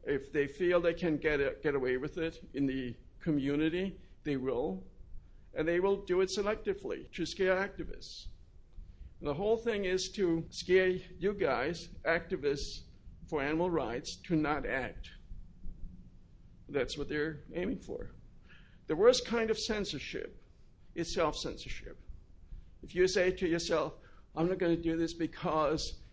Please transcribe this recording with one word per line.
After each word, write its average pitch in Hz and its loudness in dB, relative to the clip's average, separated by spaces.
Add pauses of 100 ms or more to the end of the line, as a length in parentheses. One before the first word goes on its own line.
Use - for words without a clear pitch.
If - -2
they 143 2
feel 175 4
they 170 4
can 165 2
get 151 2
a-, 139 2
get 143 2
away 127 2
with 147 -4
it 165 -4 (100)
in 139 2
the 131 -2 (260)
community, 156 2 (260)
they 143 0
will. 131 0 (720)
And 156 0
they 170 4
will 196 4
do 180 4
it 190 4
selectively 196 -2
to 170 -2
scare 185 2
activists. - -6 (920)
And 135 -6
the 143 0
whole 208 2
thing 220 -2
is 185 0
to 170 2
scare 185 4 (200)
you 202 2
guys, 151 0 (160)
activists 156 0 (460)
for 147 0
animal 160 2
rights, 131 -2 (100)
to 170 2
not 147 2
act. 120 -2 (1600)
That's 143 -2
what 139 -4
they're 151 -4 (140)
aiming 180 -2
for. - -8 (800)
The 156 0
worst 240 6
kind 226 0
of 214 2
censorship - -4 (640)
is 170 -2
self-censorship. - -2 (840)
If - -14
you 180 6
say 185 4
to 185 0
yourself, 165 2 (420)
"I'm 165 4
not 185 2
gonna 170 4
do 165 0
this 165 0
because," 156 0 (180)